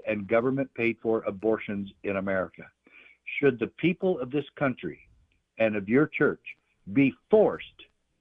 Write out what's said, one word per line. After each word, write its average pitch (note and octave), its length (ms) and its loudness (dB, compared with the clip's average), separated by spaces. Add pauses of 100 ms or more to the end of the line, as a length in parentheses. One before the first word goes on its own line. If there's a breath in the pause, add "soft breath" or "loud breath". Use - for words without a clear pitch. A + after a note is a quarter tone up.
and G#2+ 200 -4
government-paid-for A#2 960 0
abortions G2+ 680 -2 (120)
in G2 120 -2
America? F#2+ 480 -4 (760 soft breath)
Should B2+ 200 2
the A2+ 80 -2
people F3+ 520 -2
of B2+ 120 -8
this C#3+ 140 -4 (100)
country A#2+ 440 -4 (580)
and A2 180 2
of G2 140 -6
your C#3 180 4
church A#2 360 0 (500)
be C3+ 200 4 (160)
forced E3+ 560 2 (360)